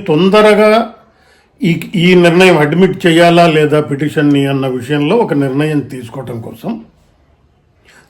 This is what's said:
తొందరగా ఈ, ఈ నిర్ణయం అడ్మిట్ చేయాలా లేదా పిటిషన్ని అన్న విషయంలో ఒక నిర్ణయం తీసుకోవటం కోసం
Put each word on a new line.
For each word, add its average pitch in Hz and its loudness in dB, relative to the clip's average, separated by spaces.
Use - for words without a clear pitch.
తొందరగా 214 2
ఈ, 170 -4
ఈ 180 2
నిర్ణయం 175 4
అడ్మిట్ 160 0
చేయాలా 170 4
లేదా 151 0
పిటిషన్ని 143 -2
అన్న 135 -4
విషయంలో 147 -4
ఒక 180 -2
నిర్ణయం 143 -2
తీసుకోవటం 120 -12
కోసం - -12